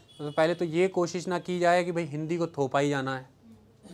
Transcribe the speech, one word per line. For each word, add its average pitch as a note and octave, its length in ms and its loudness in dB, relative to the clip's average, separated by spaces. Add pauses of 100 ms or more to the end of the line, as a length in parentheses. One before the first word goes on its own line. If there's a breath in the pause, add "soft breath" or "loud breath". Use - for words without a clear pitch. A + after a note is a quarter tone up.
(180 soft breath)
तो D3 140 -8
पहले D#3+ 240 2
तो F3 100 -2
ये E3+ 220 2
कोशिश F3 400 -2
ना F3 120 -2
की F3+ 200 -4
जाए F3 240 6
कि F3 80 -2
भाई E3+ 120 -2
हिंदी D#3 340 -4
को E3 100 0
थोपा C#3+ 320 -2
ही C#3+ 100 2
जाना C3+ 280 -2
है, C3 120 -14 (640 loud breath)